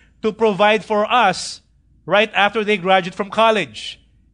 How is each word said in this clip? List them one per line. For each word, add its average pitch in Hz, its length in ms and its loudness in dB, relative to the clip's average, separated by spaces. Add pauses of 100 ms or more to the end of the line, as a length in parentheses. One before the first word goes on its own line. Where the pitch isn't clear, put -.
(220)
to 220 100 -2
provide 208 520 0
for 208 260 -2
us 220 500 -2 (460)
right 208 260 2
after 208 320 0
they 208 140 0
graduate 185 360 0
from 202 140 -8
college. 196 720 -2 (340)